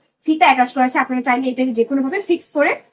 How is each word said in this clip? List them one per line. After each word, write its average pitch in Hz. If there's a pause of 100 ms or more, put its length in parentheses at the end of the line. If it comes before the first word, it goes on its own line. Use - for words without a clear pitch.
(260)
ফিতা 311
অ্যাটাচ 262
করা 254
আছে। 254
আপনারা 254
চাইলে 262
এটাকে 254
যে 226
কোনো 277
ভাবে 311
ফিক্স -
করে 311 (180)